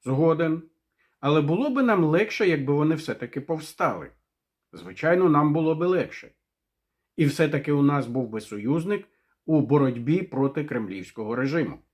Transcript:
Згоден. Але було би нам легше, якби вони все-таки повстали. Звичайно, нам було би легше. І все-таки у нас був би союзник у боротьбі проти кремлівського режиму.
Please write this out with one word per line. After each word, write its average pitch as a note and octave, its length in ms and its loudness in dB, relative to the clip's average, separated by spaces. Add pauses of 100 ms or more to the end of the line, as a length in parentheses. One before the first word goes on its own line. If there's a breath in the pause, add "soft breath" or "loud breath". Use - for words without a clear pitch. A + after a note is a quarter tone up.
Згоден. D#3+ 580 0 (580)
Але D3 200 2
було F3+ 300 0
би C4 120 0
нам G#3 220 4
легше, F#3+ 440 2
якби C#3+ 240 0
вони D#3 220 2
все-таки C3+ 460 -8
повстали. D#3 680 -6 (640)
Звичайно, D#3 560 0
нам D3 240 4
було D#3+ 220 0
би E3 120 -4
легше. F3 440 -4 (880)
І D#3 100 2
все-таки D3 460 0
у C#3+ 100 4
нас C#3+ 240 2
був A#2+ 220 -4
би A2 120 -6
союзник D#3+ 680 -4 (380)
у D#3 140 4
боротьбі C3+ 640 2
проти C#3 420 -2
кремлівського G#2+ 720 -8
режиму. C3+ 420 -2 (160)